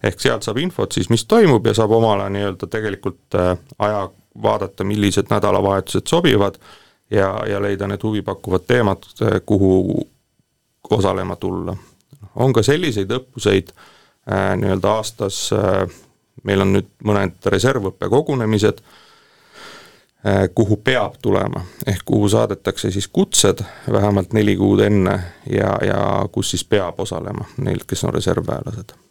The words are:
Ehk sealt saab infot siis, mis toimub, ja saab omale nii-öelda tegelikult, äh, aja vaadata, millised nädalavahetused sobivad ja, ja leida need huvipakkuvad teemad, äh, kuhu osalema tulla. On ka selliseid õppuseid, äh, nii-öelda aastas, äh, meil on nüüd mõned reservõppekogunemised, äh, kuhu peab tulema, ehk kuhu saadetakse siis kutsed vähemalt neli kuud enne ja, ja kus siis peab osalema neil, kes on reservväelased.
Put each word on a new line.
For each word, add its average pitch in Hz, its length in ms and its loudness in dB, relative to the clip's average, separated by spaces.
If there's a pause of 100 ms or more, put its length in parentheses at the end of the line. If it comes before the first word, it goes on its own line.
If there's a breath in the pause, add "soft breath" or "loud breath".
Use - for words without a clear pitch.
Ehk 101 180 -2
sealt 117 240 0
saab 110 160 -4
infot 165 320 -4
siis, - 160 -2
mis 113 160 2
toimub, 170 400 4
ja 110 80 2
saab 107 240 2
omale 104 320 2
nii-öelda 98 400 -4
tegelikult, 101 640 -8
äh, 90 240 2 (240)
aja 104 220 -2 (400)
vaadata, 101 420 -2
millised 101 480 0
nädalavahetused 98 720 0
sobivad 113 540 2 (500 loud breath)
ja, 98 220 0 (180)
ja 101 120 -4
leida 101 280 -4
need 101 160 -8
huvipakkuvad 95 640 -4
teemad, 110 380 2 (180)
äh, 101 200 2
kuhu 95 600 2 (840)
osalema 95 520 0
tulla. 92 320 -6 (640 loud breath)
On 127 180 2
ka 113 80 4
selliseid 127 560 0
õppuseid, 101 560 0
äh, - 880 -6
nii-öelda 98 380 0
aastas, - 480 -6 (100)
äh, 98 240 0 (640 loud breath)
meil 101 160 2
on 98 160 2
nüüd 98 160 -4 (160)
mõned 101 460 -2
reservõppekogunemised, 110 1300 0 (1400 loud breath)
äh, 98 240 4
kuhu 107 240 2
peab 123 480 -2
tulema, 98 400 -2 (240 loud breath)
ehk 95 160 -4
kuhu 104 240 2
saadetakse 104 640 -2
siis 98 160 -6
kutsed 107 560 0 (260 loud breath)
vähemalt 101 460 0
neli 104 240 2
kuud 101 240 4
enne 98 320 2 (320 loud breath)
ja, 101 320 0
ja 101 180 -2 (320)
kus - 220 -4
siis - 100 -4
peab 95 380 -2
osalema - 560 -8
neil, 95 300 -4
kes - 180 -4
on - 80 -2
reservväelased. - 800 -4 (180)